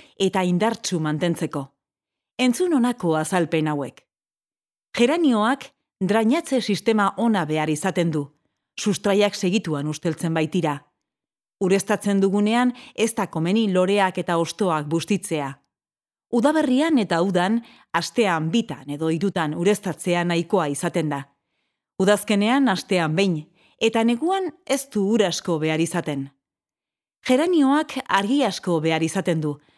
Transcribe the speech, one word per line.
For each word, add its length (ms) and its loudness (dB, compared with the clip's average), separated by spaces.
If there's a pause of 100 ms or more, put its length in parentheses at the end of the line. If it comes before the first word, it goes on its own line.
(180)
eta 240 0
indartsu 560 -2
mantentzeko? 680 -4 (720)
Entzun 360 2
honako 480 0
azalpen 460 0
hauek. 340 -6 (960)
Geranioak 720 2 (300)
drainatze 600 2
sistema 560 2
ona 300 0
behar 240 0
izaten 400 0
du. 220 -4 (440)
Sustraiak 580 0
segituan 520 -2
usteltzen 480 -4
baitira. 460 0 (840)
Ureztatzen 580 0
dugunean 520 2 (220)
ez 200 0
da 160 -4
komeni 400 0
loreak 480 2
eta 220 -2
hostoak 500 -2
bustitzea. 600 -2 (800)
Udaberrian 680 2
eta 240 0
udan, 380 0 (320)
astean 580 -2
bitan 400 -4
edo 240 -2
hirutan 400 -2
ureztatzea 720 -2
nahikoa 480 0
izaten 400 -2
da. 80 -4 (840)
Udazkenean 680 2
astean 420 0
behin, 220 2 (420)
eta 240 2
neguan 480 0 (160)
ez 240 -4
du 140 -2 (100)
ur 80 4
asko 400 -2
behar 180 0
izaten. 500 -4 (960)
Geranioak 680 2 (140)
argi 340 2
asko 380 0
behar 260 0
izaten 340 -2
du, 120 -2 (260)